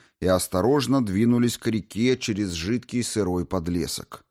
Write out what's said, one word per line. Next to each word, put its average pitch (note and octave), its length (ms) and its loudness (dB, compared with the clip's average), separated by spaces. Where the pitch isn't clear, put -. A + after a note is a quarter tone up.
и F2 60 -2
осторожно A#2 760 2
двинулись A#2 540 2
к - 100 -8
реке A#2 520 0
через G#2 320 -2
жидкий A2+ 520 -4
сырой F2+ 440 -2
подлесок. F2 840 -4